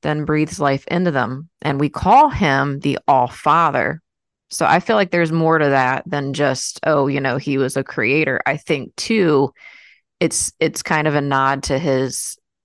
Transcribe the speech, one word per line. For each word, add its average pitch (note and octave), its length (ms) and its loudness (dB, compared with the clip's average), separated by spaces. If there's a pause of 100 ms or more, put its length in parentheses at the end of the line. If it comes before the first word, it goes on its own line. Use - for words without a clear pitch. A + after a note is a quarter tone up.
then D3+ 220 -2
breathes D3+ 340 -2
life C#3 280 0
into F3 240 0
them. C3 380 -4 (140)
And C#3+ 160 -2
we D3 100 0
call C4+ 400 4
him C#3 500 0
the C#3 280 -2
All-Father. C#3+ 960 2 (500)
So - 140 -2
I E3+ 140 4
feel A3 160 0
like G3 160 0
there's E3+ 200 0
more D#3+ 260 2
to D3+ 120 2
that C3 360 0
than C#3 280 -4
just, C3+ 500 -2
oh, D3 240 2
you C#3 120 -2
know, C3 160 -2
he C#3 220 -4
was C3+ 180 -2
a C3+ 80 -2
creator. C3 600 -2
I C#3 100 -2
think D3 400 -6
too, D#3 580 2 (680)
it's, - 380 -2
it's - 240 -2
kind D#3 240 0
of D3 80 0
a D3 60 0
nod C#3 420 0
to C#3 160 -2
his C3+ 580 -2 (260)